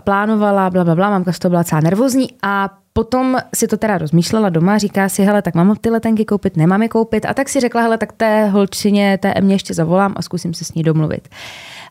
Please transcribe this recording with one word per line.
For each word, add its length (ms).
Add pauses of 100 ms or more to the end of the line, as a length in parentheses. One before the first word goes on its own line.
plánovala, 680
bla, 140
bla, 100
bla, 160
mamka 220
z 60
toho 120
byla 140
celá 160
nervózní 480 (140)
a 360 (140)
potom 440 (180)
si 120
to 100
teda 220
rozmýšlela 500
doma, 300
říká 300
si: 140
„Hele, 200
tak 120
mám 220
ty 140
letenky 340
koupit, 320
nemám 260
je 60
koupit?“ 380
A 80
tak 140
si 120
řekla: 220
„Hele, 160
tak 140
té 360
holčině, 680
té 140
Emě 220
ještě 200
zavolám 420
a 60
zkusím 320
se 100
s 100
ní 80
domluvit.“ 460 (640)